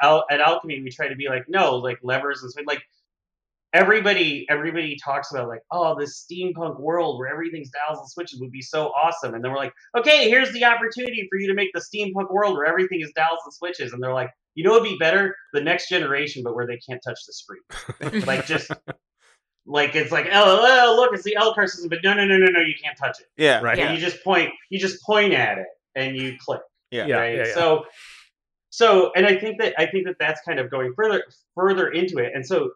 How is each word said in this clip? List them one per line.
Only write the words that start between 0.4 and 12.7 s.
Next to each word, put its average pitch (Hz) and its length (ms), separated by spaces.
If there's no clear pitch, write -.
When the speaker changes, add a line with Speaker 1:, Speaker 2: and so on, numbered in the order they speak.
Speaker 1:
Alchemy, 156 420
we 131 80
try 143 180
to 139 80
be 139 120
like, 127 200
no, 160 280
like, 123 260
levers 135 400
and 123 100
swing. 147 140
Like, 147 160
everybody, 185 760
everybody 151 540
talks 139 300
about, 123 160
like, 113 120
"Oh, 160 280
this 143 320
steampunk 170 500
world 160 380
where 131 100
everything's 156 420
dials 147 280
and - 120
switches 175 300
would 127 120
be 131 100
so 156 260
awesome." 143 460
And 117 100
then 127 80
we're 135 60
like, 135 140
"Okay, 269 320
here's 247 240
the 240 120
opportunity 233 680
for 196 80
you 196 100
to 196 60
make 196 200
the 170 60
steampunk 196 500
world 202 260
where 143 100
everything 180 340